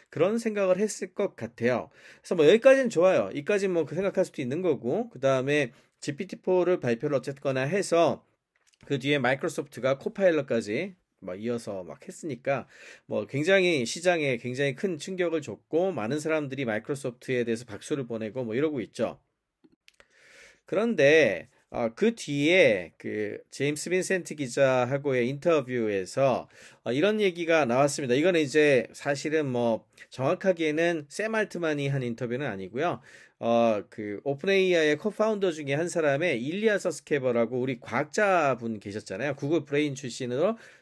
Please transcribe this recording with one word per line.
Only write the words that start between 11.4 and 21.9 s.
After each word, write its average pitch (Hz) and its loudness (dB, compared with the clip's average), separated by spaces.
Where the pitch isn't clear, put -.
이어서 113 -6
막 76 -18
했으니까, 139 -6
뭐, 110 -2
굉장히 165 2
시장에 160 0
굉장히 127 -2
큰 170 -6
충격을 175 -4
줬고, 156 -2
많은 123 -4
사람들이 147 -2
마이크로소프트에 123 -4
대해서 113 -4
박수를 127 -8
보내고 113 -6
뭐, 113 -4
이러고 147 -2
있죠. 92 -6
그런데, 151 4
어, 120 -4